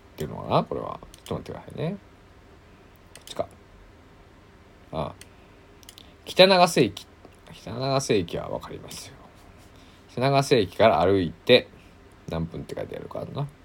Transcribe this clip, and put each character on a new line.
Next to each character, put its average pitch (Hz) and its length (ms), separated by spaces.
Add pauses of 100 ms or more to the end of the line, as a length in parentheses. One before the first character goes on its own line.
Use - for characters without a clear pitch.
(180)
て - 60
る - 60
の - 80
か 53 120
な？ 123 140
こ - 120
れ 62 60
は。 50 180 (260)
ち - 80
ょ - 40
っ - 40
と - 100
待 - 0
っ - 20
て - 0
く - 20
だ - 60
さ - 200
い 143 40
ね。 196 120 (1160)
こ - 60
っ - 40
ち - 100
か。 - 120 (1400)
あ - 100
あ。 - 140 (1120)
北 - 200
長 185 220
瀬 175 160
駅。 - 240 (460)
北 - 200
長 135 280
瀬 123 160
駅 85 200
は - 120
わ 53 100
か - 100
り - 100
ま - 120
す - 160
よ。 - 80 (960)
北 120 100
長 139 220
瀬 135 160
駅 92 160
か 107 140
ら 78 120
歩 95 200
い 82 100
て、 - 360 (600)
何 82 160
分 78 160
っ - 40
て - 100
書 - 80
い - 40
て - 100
あ - 20
る 50 80
か - 260
な。 143 140 (180)